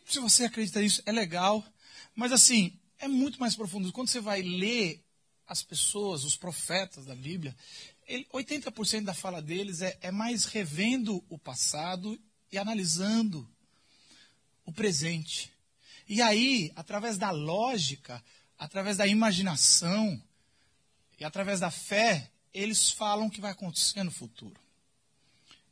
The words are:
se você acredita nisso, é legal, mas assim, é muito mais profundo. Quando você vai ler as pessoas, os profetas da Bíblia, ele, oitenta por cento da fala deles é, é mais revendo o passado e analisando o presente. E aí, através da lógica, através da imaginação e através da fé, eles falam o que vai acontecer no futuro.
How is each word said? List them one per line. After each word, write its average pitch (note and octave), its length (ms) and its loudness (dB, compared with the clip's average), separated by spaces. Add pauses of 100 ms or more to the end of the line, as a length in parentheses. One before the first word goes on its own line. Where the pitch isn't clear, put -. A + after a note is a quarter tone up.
se - 140 -2
você A#3+ 260 4
acredita A3 340 -2
nisso, G#3 280 2
é G#3 40 -2
legal, G3+ 540 2 (480)
mas A#3+ 180 -2
assim, A#3+ 460 6 (220)
é C#4 80 -6
muito C4+ 320 0
mais A#3 160 0
profundo. F#3+ 360 -6
Quando B3+ 180 -6
você B3 120 -2
vai G3+ 220 -2
ler F#3 600 -2 (440)
as - 160 -6
pessoas, F3+ 600 -2
os D3 140 -2
profetas E3 680 -4
da C3 100 -14
Bíblia, D3+ 400 -8 (520)
ele, B3+ 240 -8
oitenta C4+ 400 -6
por A3 140 -6
cento G#3+ 200 -2
da F#3+ 80 -4
fala F3+ 280 -8
deles F3 400 -6
é, F#3 200 -4
é F3+ 100 -8
mais A3 340 0
revendo G#3 840 -2
o E3 100 -12
passado F3+ 840 -4 (300)
e F#3+ 80 -4
analisando G3 880 0 (1120)
o F3+ 80 -14
presente. E3 800 -2 (560)
E G#3+ 140 2
aí, A3+ 540 4
através G#3 420 -6
da G3 140 -2
lógica, D#3 920 -2 (340)
através F#3+ 400 -4
da G3+ 100 4
imaginação G3 1120 4 (1000)
e D3 60 -8
através F#3+ 340 -2
da F3 120 0
fé, G3+ 580 2 (240)
eles G#3 360 2
falam G#3+ 380 0
o - 20 0
que G#3 120 -10
vai G3+ 100 -6
acontecer F#3 500 -2
no F3+ 100 -2
futuro. - 460 -14 (1160)